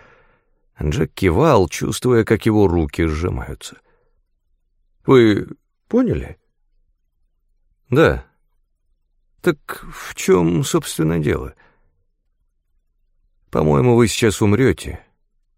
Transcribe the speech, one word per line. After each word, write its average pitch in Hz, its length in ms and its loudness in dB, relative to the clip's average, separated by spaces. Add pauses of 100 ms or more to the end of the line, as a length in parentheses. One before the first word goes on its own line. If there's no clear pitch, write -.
(800)
Джек 73 320 -4
кивал, 98 540 2
чувствуя, - 560 -2
как 110 220 0
его 107 220 4
руки 85 380 -2
сжимаются. 78 720 -8 (1300)
"Вы 113 420 4 (400)
поняли?" 180 500 -2 (1500)
"Да". 123 360 2 (1160)
"Так - 500 -6
в - 240 -18
чем, 170 480 0
собственно, 85 560 -2
дело?" 73 360 -4 (1900)
"По-моему, 139 460 2
вы 117 120 4
сейчас - 340 -2
умрете", — 104 580 0 (580)